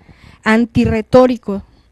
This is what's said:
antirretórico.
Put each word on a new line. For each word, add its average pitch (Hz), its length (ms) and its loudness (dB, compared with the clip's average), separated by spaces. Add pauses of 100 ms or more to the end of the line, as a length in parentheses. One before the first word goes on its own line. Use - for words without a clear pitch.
(440)
antirretórico. 226 1200 -2 (280)